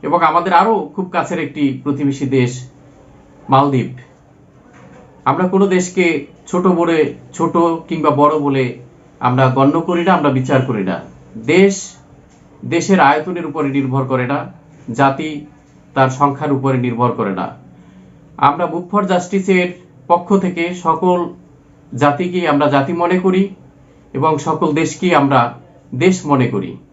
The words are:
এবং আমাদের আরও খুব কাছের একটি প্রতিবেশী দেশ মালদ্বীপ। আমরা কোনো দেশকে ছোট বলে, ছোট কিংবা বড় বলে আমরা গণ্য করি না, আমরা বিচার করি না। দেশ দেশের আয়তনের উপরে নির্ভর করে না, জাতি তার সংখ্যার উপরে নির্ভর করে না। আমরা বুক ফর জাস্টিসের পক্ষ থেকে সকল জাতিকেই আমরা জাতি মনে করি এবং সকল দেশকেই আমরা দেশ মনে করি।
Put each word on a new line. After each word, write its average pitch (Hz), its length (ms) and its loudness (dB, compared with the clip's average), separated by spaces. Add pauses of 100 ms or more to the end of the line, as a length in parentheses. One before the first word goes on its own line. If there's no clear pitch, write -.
এবং 165 200 -2
আমাদের 170 320 2
আরও 190 420 2
খুব 185 140 -6
কাছের 170 300 -4
একটি 139 440 -2
প্রতিবেশী 139 420 -2
দেশ 127 440 -2 (800)
মালদ্বীপ। 135 400 2 (1400)
আমরা 180 220 0
কোনো 196 200 2
দেশকে 180 580 0 (220)
ছোট 185 200 0
বলে, 165 460 2 (200)
ছোট 165 240 -2
কিংবা 165 520 0
বড় 147 300 2
বলে 135 400 -2 (400)
আমরা 127 300 2
গণ্য 143 320 2
করি 170 220 -2
না, 185 100 4
আমরা 143 160 2
বিচার 131 320 0
করি 107 220 -2
না। 92 180 -4 (360)
দেশ 190 580 2 (720)
দেশের 170 340 0
আয়তনের 165 460 0
উপরে 147 240 -4
নির্ভর 131 360 -2
করে 127 220 -2
না, 143 240 -4 (400)
জাতি 139 540 -2 (480)
তার 135 160 2
সংখ্যার 143 420 -2
উপরে 131 260 0
নির্ভর 120 340 0
করে 98 240 -4
না। 90 200 -8 (840)
আমরা 147 280 2
বুক 170 240 -6
ফর 202 160 0
জাস্টিসের 185 760 0 (260)
পক্ষ 180 300 2
থেকে 180 360 -2
সকল 175 600 0 (640)
জাতিকেই 170 520 0
আমরা 143 200 2
জাতি 139 260 0
মনে 175 260 2
করি 190 360 2 (580)
এবং 151 240 0
সকল 156 360 -2
দেশকেই 165 420 0
আমরা 135 380 2 (420)
দেশ 175 300 2
মনে 131 220 2
করি। 95 300 -6 (160)